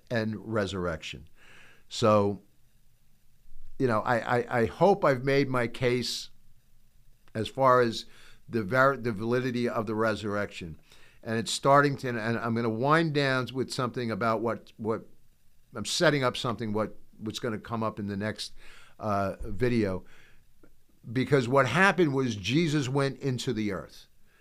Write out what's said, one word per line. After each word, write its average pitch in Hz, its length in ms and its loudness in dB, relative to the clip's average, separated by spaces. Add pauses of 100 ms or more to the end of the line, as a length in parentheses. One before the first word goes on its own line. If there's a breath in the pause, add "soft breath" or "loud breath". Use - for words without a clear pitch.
and 110 280 -2
resurrection. 92 920 -4 (600 soft breath)
So, 104 540 4 (1400)
you 135 80 2
know, 113 140 2
I, 117 400 0
I, 120 220 -2
I 113 40 4
hope 185 400 4
I've 131 180 2
made 139 240 2
my 123 200 0
case - 600 -2 (1080)
as 110 120 -2
far 127 340 6
as 117 240 0 (440 soft breath)
the 113 140 -2
ver-, 131 340 4
the 117 140 -2
validity 120 580 -2
of 110 160 -2
the 110 80 -4
resurrection. 101 840 -4 (460 soft breath)
And 113 160 -4
it's 104 120 -4
starting 143 460 4
to, 131 120 -8
and 120 100 -4
I'm 113 340 -2
gonna 117 160 -2
wind 147 440 2
down 135 380 0
with 127 220 -4
something 120 380 -4
about 110 300 0
what, 110 360 -4
what, 110 300 -4 (680)
I'm 107 80 -8
setting 147 400 2
up 123 140 0
something, 113 340 -4
what, 104 240 -2 (220)
what's 107 220 -8
gonna 110 180 -4
come 113 240 -8
up 110 180 -4
in 101 80 -6
the 101 100 -4
next, 104 360 -6 (460 soft breath)
uh, 101 340 -2 (100)
video. 104 600 0 (1080 soft breath)
Because 127 360 2
what 135 180 4
happened 170 480 4
was 131 220 0
Jesus 139 520 0
went 135 320 0
into 127 340 -2
the 107 180 -2
earth. - 340 -10 (360)